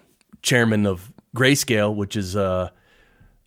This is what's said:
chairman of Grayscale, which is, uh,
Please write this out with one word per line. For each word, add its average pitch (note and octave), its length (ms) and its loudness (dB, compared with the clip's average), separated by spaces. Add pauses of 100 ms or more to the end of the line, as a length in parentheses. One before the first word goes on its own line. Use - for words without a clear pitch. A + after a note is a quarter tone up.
(420)
chairman A2+ 440 2
of F#2+ 260 -4 (240)
Grayscale, A#2+ 580 2
which G#2 220 -6
is, G2 220 -6
uh, F#2 320 -2 (760)